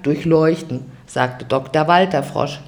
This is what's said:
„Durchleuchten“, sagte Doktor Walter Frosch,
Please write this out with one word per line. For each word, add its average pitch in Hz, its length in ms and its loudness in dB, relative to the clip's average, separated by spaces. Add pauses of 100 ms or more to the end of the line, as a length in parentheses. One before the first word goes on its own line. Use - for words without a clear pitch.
„Durchleuchten“, 160 880 0 (160)
sagte 127 380 -2
Doktor 139 460 0
Walter 175 340 2
Frosch, - 440 -6